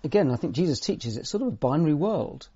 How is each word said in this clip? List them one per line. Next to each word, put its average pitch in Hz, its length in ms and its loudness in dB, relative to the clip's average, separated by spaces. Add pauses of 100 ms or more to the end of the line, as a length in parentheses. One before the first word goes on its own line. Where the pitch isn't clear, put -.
again, 160 280 2
I 123 60 0
think 143 180 -4
Jesus 151 260 2
teaches - 380 -4
it's - 100 -10
sort 208 140 -2
of 262 60 0
a 127 80 -4
binary 151 360 2
world. 151 640 -2